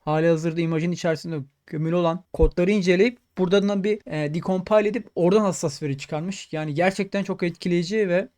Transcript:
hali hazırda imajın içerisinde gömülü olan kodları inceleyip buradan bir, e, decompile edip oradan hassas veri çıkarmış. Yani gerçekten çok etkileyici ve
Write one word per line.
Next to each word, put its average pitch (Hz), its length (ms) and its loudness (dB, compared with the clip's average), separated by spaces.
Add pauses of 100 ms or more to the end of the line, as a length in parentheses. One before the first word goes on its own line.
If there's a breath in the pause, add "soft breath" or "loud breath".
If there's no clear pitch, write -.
hali 156 280 2
hazırda 165 320 0
imajın 165 320 0
içerisinde 165 480 -4 (260)
gömülü 160 280 -4
olan 170 380 0
kodları 175 380 2
inceleyip 196 480 2 (200)
buradan 196 460 2
bir, 208 220 0
e, 151 280 -4
decompile 190 540 2
edip 214 260 -4
oradan 185 260 4
hassas 175 420 -2
veri 139 160 -4
çıkarmış. 170 540 -8
Yani 156 220 -4
gerçekten 190 500 0
çok 190 180 -6
etkileyici 175 680 -2
ve 180 300 0